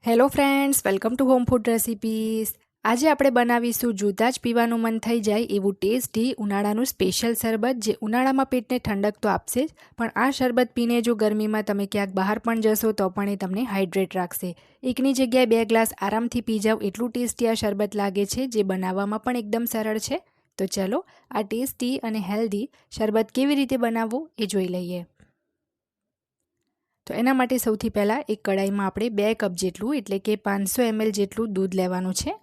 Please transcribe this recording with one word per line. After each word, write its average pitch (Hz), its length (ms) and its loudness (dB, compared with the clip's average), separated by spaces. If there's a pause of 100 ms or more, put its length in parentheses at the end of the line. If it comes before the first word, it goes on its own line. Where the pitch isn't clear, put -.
હેલો 233 240 4
ફ્રેન્ડ્સ, 277 560 2
welcome 202 340 0
to 277 80 4
Home 254 220 4
Food 240 220 2
Recipes. 220 760 -2 (360)
આજે 240 260 2
આપણે 277 240 4
બનાવીશું 240 560 2 (100)
જોતાં 208 360 2
જ - 80 -10
પીવાનું 233 360 2
મન 226 240 0
થઈ 233 160 2
જાય 214 240 2 (140)
એવું 196 180 0
ટેસ્ટી 226 480 0 (200)
ઉનાળાનું 208 460 0
સ્પેશિયલ 226 520 0
શરબત, 233 440 0
જે 220 80 2 (120)
ઉનાળામાં 262 480 2
પેટને 247 240 0
ઠંડક 208 440 -2
તો 208 120 2
આપશે - 260 -2
જ, 311 80 -2 (320)
પણ 233 100 -2 (140)
આ 269 140 2
શરબત 247 420 2
પીને 240 160 2 (120)
જો 240 140 2
ગરમીમાં 214 480 0
તમે 202 240 0
ક્યાંક 196 240 -2
બહાર 196 180 2 (120)
પણ 226 180 0
જશો 214 260 2 (100)
તો 190 60 2 (100)
પણ 202 180 -2
એ - 80 -12
તમને 196 300 -2
હાઇડ્રેટ 190 440 0
રાખશે. 180 320 -4 (320)
એકની 262 380 0
જગ્યાએ 247 340 4
બે 226 80 4 (120)
ગ્લાસ 226 260 4
આરામથી 226 500 -2
પી 220 160 0
જાઓ 220 240 2
એટલું 226 240 -6
ટેસ્ટી 240 380 0
આ 226 100 0
શરબત 208 400 -2
લાગે 202 240 0
છે, 262 220 -4
જે 214 240 0
બનાવવામાં 196 560 -2
પણ 247 160 -2
એકદમ 233 320 -2
સરળ 214 320 -2
છે. 294 120 -4 (380)
તો 190 160 -2
ચલો, 208 280 -2 (280)
આ 254 160 -2
ટેસ્ટી 247 480 -4 (160)
અને 214 100 -4 (120)
હેલ્ધી 214 340 -2 (320)
શરબત 220 400 0
કેવી 277 240 2
રીતે 254 240 0
બનાવવું 226 420 -2 (100)
એ 202 180 -2
જોઈ 185 200 0
લઈએ. 180 260 -6 (2000)
તો - 140 -8
એના 254 180 4
માટે 254 240 0
સૌથી 220 320 0
પહેલાં 214 380 0
એક 214 140 -4
કડાઈમાં 196 420 0
આપણે 208 260 -4
બે 208 240 2
કપ 190 220 -2
જેટલું, 208 400 -2
એટલે 196 260 -4
કે 214 80 2 (100)
પાંચસો 196 380 0
એમ 220 220 0
એલ 220 120 2
જેટલું 208 400 -2
દૂધ 190 240 0
લેવાનું 185 400 0
છે. 339 220 -4